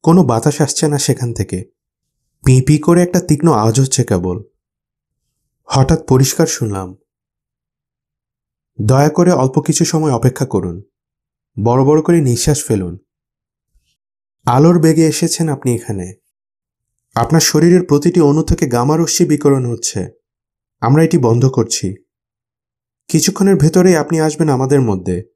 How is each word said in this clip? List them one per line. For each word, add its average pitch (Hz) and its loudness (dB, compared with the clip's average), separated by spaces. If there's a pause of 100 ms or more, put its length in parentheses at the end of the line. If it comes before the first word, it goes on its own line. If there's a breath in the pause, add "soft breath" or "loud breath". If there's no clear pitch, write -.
কোনো 160 4
বাতাস 123 -2
আসছে 151 -2
না 147 -2
সেখান 120 -4
থেকে। 98 -8 (720)
পিঁ 131 4
পিঁ 151 2
করে 170 2
একটা 175 0
তীক্ষ্ণ 160 0
আওয়াজ 113 2
হচ্ছে 131 -2
কেবল। 92 -4 (1200)
হঠাৎ 135 0
পরিষ্কার 135 0
শুনলাম, 98 -8 (1800)
"দয়া 131 2
করে 175 2
অল্প 131 0
কিছু 160 -2
সময় 156 -2
অপেক্ষা 127 -2
করুন, 90 -6 (840)
বড় 123 2
বড় 151 2
করে 170 2
নিঃশ্বাস 139 -2
ফেলুন। 90 -4 (1500)
আলোর 156 4
বেগে 160 2
এসেছেন 160 -2
আপনি 139 -4
এখানে। 95 -8 (1000)
আপনার 156 0
শরীরের 175 2
প্রতিটি 151 0
অণু 151 2
থেকে 160 -2
গামা 123 0
রশ্মি 165 0
বিকিরণ 139 0
হচ্ছে। 110 -8 (680)
আমরা 147 4
এটি 160 0
বন্ধ 120 2
করছি। 107 -4 (1120)
কিছুক্ষণের 190 0
ভেতরেই 170 2
আপনি 156 -2
আসবেন 156 -2
আমাদের 135 0
মধ্যে। 92 -4 (140)